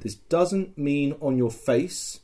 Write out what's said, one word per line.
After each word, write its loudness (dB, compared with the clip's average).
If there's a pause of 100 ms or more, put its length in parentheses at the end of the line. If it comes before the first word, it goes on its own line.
This -6
doesn't 0
mean 0
on 0
your 2
face. -2